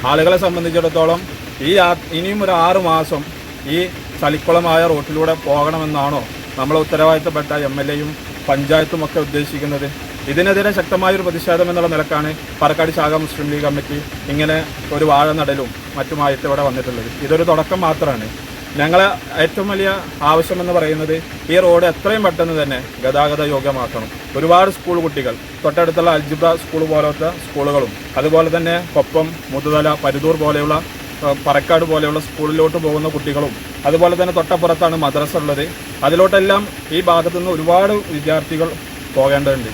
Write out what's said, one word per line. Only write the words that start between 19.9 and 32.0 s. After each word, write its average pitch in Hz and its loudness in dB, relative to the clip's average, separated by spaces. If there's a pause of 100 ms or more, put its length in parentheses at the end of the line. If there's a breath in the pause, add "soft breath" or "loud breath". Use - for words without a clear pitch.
ആവശ്യമെന്ന് 175 0
പറയുന്നത് 156 0 (400)
ഈ 175 6
റോഡ് 175 6
എത്രയും 208 -2
പെട്ടെന്ന് 165 0
തന്നെ 135 -2 (240)
ഗതാഗത 147 2 (100)
യോഗ്യമാക്കണം. 127 -4 (280)
ഒരുപാട് 175 6
സ്കൂൾ 175 -2
കുട്ടികൾ, 139 -2 (300)
തൊട്ടടുത്തുള്ള 165 2
അൽജിബ്ര 151 0 (140)
സ്കൂൾ 160 -2
പോലത്തെ 151 0 (160)
സ്കൂളുകളും, 143 0 (280)
അതുപോലെ 160 4
തന്നെ 170 0 (200)
കൊപ്പം, 160 0 (240)
മുതുതല, 151 0
പരുതൂർ 143 0
പോലെയുള്ള, 151 0 (480)
ഏഹ്, 143 0 (100)
പറക്കാട് 160 4
പോലെയുള്ള 156 2